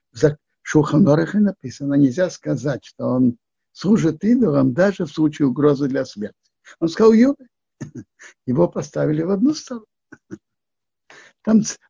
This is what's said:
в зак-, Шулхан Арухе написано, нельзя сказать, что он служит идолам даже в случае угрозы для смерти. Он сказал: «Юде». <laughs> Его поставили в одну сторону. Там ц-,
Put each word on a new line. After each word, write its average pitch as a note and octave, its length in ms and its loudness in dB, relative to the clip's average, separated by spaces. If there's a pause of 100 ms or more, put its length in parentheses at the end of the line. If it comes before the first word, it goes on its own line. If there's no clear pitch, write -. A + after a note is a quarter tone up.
(120)
в - 60 -20
зак-, D3 180 0 (240)
Шулхан - 480 2
Арухе D#3 300 0
написано, C#3+ 560 -2
нельзя C#3+ 340 2
сказать, C3 560 -8
что - 220 -10
он B2 320 0 (340)
служит D#3+ 520 -2
идолам D3+ 500 2
даже F3+ 320 0
в - 40 -10
случае D3+ 380 -2
угрозы C#3 400 0
для C3+ 160 -4
смерти. G#2 320 -12 (440)
Он E3 80 -2
сказал: A3 260 4
«Юде». B3+ 340 2 (320)
<laughs> - 240 -16 (400)
Его D#3+ 240 0
поставили D3 540 -4
в F3 80 -4
одну A3+ 240 0
сторону. A#3 320 -14 (1500)
Там G#3+ 220 2
ц-, - 160 -8 (120)